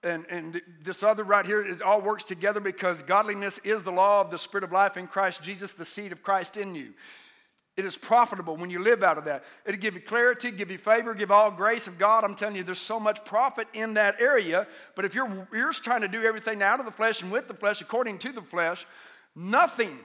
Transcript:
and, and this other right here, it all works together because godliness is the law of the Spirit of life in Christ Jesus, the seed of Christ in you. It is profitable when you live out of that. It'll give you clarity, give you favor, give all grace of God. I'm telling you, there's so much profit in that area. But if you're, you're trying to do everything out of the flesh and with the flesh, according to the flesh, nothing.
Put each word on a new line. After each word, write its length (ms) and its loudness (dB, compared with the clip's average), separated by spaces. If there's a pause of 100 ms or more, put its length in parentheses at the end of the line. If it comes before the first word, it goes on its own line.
and, 280 -4
and 300 -8 (220)
this 200 -8
other 220 2
right 220 4
here, 160 0
it 200 -8
all 180 4
works 240 -2
together 340 -2
because 440 -2
godliness 600 0
is 200 -2
the 100 -6
law 300 6
of 80 -2
the 80 -8
Spirit 260 -6
of 80 -10
life 240 2
in 100 -10
Christ 360 -2
Jesus, 300 -12
the 120 -14
seed 260 -12
of 120 -14
Christ 340 -2
in 180 -8
you. 200 -14 (840)
It 100 -4
is 100 -8
profitable 600 2
when 120 -10
you 120 -6
live 220 4
out 140 4
of 80 -10
that. 200 -6 (200)
It'll 160 -6
give 140 -2
you 60 -14
clarity, 500 0
give 200 -8
you 60 -10
favor, 380 2
give 160 -4
all 200 8
grace 360 -2
of 120 -16
God. 260 6
I'm 100 -2
telling 220 -6
you, 80 -6
there's 140 -8
so 220 -6
much 240 0
profit 480 0
in 220 -6
that 260 4
area. 460 2 (280)
But 120 -2
if 80 -4
you're, 380 -4
you're 200 0
trying 300 -2
to 60 -2
do 140 -4
everything 400 0
out 180 4
of 60 -6
the 60 -10
flesh 300 0
and 100 -8
with 160 -2
the 60 -12
flesh, 260 -2
according 380 -4
to 140 -10
the 100 -12
flesh, 440 -4 (480)
nothing. 720 0